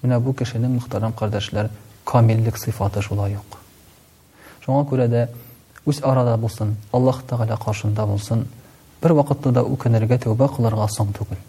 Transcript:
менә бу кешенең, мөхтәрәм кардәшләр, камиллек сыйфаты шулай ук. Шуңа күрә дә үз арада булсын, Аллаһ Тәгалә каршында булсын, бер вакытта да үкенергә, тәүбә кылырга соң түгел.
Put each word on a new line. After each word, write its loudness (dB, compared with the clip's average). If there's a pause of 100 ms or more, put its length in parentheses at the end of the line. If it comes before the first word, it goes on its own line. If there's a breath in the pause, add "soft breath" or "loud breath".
менә 2
бу 0
кешенең, -2
мөхтәрәм -4
кардәшләр, -4 (360 loud breath)
камиллек 4
сыйфаты -4
шулай -2
ук. -14 (1080 loud breath)
Шуңа 2
күрә 0
дә 2 (600 loud breath)
үз -2
арада 2
булсын, -2 (180)
Аллаһ 2
Тәгалә -2
каршында -2
булсын, -2 (560 loud breath)
бер 4
вакытта 2
да 4
үкенергә, 2
тәүбә 2
кылырга 0
соң -2
түгел. -8